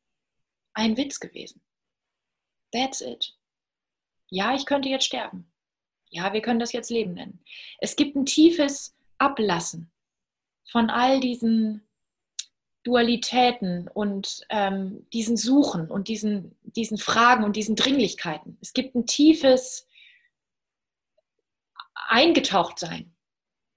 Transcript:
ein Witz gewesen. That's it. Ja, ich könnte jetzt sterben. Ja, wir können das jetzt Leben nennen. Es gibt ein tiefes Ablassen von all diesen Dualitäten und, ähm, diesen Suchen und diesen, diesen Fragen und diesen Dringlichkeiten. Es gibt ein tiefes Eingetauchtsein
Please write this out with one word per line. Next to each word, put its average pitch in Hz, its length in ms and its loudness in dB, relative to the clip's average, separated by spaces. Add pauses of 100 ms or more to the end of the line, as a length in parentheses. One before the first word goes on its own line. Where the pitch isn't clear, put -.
(760)
ein 220 220 0
Witz 285 220 -4
gewesen. - 420 -16 (1080)
That's 262 300 -4
it. - 340 -10 (960)
Ja, 202 240 -2
ich 277 120 -4
könnte 277 220 0
jetzt 262 160 -2
sterben. 202 480 -8 (560)
Ja, 185 240 -6
wir 214 80 -2
können 233 200 0
das 233 120 -6
jetzt 233 180 -8
Leben 208 240 -4
nennen. - 300 -16 (340)
Es - 180 -4
gibt 285 200 2
ein 269 100 0
tiefes 311 680 4 (240)
Ablassen 190 720 -2 (800)
von 233 180 2
all 262 320 2
diesen 226 680 0 (1000)
Dualitäten 240 1040 0
und, 202 600 -6
ähm, 196 640 -4
diesen 226 240 -2
Suchen 226 540 2
und 196 180 -6
diesen, 208 540 -6
diesen 220 340 -6
Fragen 233 480 4
und 208 120 0
diesen 214 200 -2
Dringlichkeiten. 190 840 -2
Es - 100 -12
gibt 262 220 -4
ein 233 120 0
tiefes 277 800 4 (2250)
Eingetauchtsein 196 1040 0 (640)